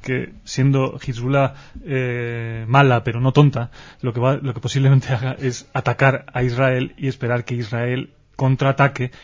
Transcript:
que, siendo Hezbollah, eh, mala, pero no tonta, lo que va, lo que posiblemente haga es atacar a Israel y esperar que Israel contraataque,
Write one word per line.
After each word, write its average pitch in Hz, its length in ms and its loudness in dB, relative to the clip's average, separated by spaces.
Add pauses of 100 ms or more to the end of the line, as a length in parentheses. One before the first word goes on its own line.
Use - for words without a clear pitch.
que, 131 320 -6 (100)
siendo 135 600 0
Hezbollah, 131 480 0 (320)
eh, 120 840 -4
mala, 127 380 4
pero 120 160 -2
no 131 100 2
tonta, 139 400 4 (300)
lo 127 120 -4
que 120 60 -4
va, 131 160 2
lo 139 180 -6
que 113 60 -8
posiblemente 135 540 2
haga 131 180 -4
es 131 420 -6
atacar 127 600 2
a 127 100 -2
Israel 127 540 0
y 139 100 -4
esperar 120 380 -2
que 123 100 -6
Israel 120 560 -4 (240)
contraataque, 135 760 0 (120)